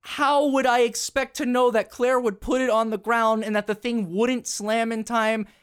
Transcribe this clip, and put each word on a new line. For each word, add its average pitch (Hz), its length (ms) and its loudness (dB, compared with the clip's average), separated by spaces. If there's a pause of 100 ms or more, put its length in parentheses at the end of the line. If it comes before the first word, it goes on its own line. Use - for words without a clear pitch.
how 285 480 0
would 269 180 2
I 247 140 4
expect 240 580 -2
to 294 80 -4
know 247 260 2
that 214 180 0
Claire 254 300 0
would 214 200 -4
put 254 200 0
it 254 100 0
on 220 200 0
the 214 80 -4
ground 220 460 0
and 214 120 -4
that 208 100 -2
the 214 80 -2
thing 214 400 -4
wouldn't 240 320 0
slam 226 460 -2
in 220 120 -6
time? 220 420 -2 (160)